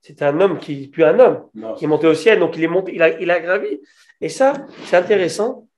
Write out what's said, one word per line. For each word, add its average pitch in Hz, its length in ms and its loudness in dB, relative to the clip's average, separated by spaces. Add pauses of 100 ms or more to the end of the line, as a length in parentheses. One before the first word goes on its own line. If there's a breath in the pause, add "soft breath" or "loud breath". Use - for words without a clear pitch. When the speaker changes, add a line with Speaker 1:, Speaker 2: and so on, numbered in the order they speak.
Speaker 1:
C'est - 220 -12
un 147 180 0
homme 185 180 2
qui 139 220 -10
n'est 135 80 -14
plus 160 160 0
un 180 140 4
homme, 220 360 4
Speaker 2:
Non, - 200 -12
Speaker 1:
qui - 100 -12
est 147 40 -2
monté 151 180 2
au 160 80 6
ciel, 208 240 2
donc 165 180 -2
il 160 80 -2
est 165 40 0
monté, 175 260 -4
il 165 80 -2
a, 165 180 -2
il 175 100 -4
a 175 100 0
gravi. 190 400 -6 (420 soft breath)
Et 160 80 -8
ça, 269 240 0 (300)
c'est - 120 0
intéressant. 196 800 -2